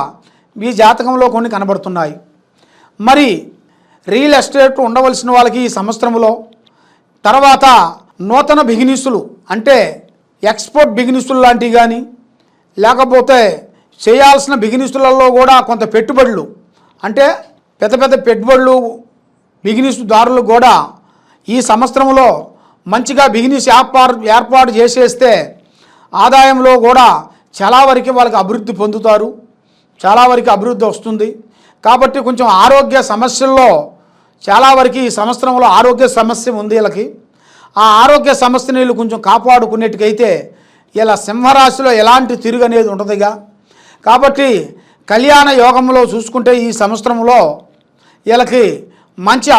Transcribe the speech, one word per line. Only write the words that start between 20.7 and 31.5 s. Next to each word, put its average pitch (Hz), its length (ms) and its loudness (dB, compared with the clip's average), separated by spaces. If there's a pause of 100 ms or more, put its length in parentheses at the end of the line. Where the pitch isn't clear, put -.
ఈ 220 80 -4 (140)
సంవత్సరంలో 262 580 0 (580)
మంచిగా 247 400 0 (100)
బిజినెస్ 254 320 -2 (100)
ఏర్పాటు, 254 360 2 (220)
ఏర్పాటు 254 420 2
చేసేస్తే 240 540 2 (800)
ఆదాయంలో 262 640 4 (120)
కూడా 247 220 4 (520)
చాలా 226 280 2
వరకు 254 300 0
వాళ్ళకి 233 240 0
అభివృద్ధి 214 300 -8 (100)
పొందుతారు, 214 480 -2 (720)
చాలా 214 220 2 (100)
వరకు 240 260 0
అభివృద్ధి 220 340 -4
వస్తుంది. 220 380 -8 (540)